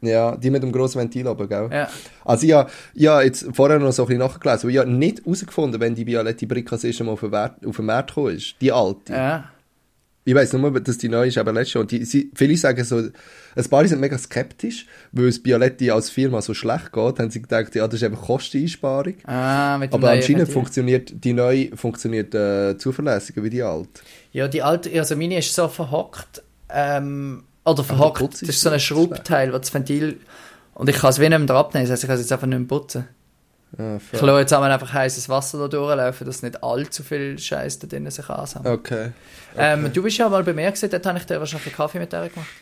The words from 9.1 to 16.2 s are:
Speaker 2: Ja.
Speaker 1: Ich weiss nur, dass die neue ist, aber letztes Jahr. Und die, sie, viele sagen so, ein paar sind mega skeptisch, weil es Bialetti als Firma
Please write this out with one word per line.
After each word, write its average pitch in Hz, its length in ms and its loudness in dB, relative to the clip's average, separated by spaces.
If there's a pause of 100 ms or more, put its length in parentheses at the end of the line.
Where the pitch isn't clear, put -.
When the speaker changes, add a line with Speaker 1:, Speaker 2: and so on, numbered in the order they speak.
Speaker 2:
Ja. 135 380 -4 (760)
Speaker 1:
Ich 127 100 4
weiss 135 180 6
nur, 131 180 2 (100)
dass 113 180 -2
die 117 100 -4
neue 117 200 2
ist, 123 100 -2
aber 110 140 0
letztes 117 220 -2
Jahr. 120 60 2
Und 107 100 -2
die, 120 140 -2
sie, 139 300 0
viele 147 220 4
sagen 127 280 2
so, 117 140 -2
ein - 720 -6
paar 147 180 6
sind 156 120 2
mega 139 180 0
skeptisch, - 680 -8 (240)
weil 123 180 2
es 120 140 0
Bialetti 123 480 4
als 110 200 2
Firma 127 320 0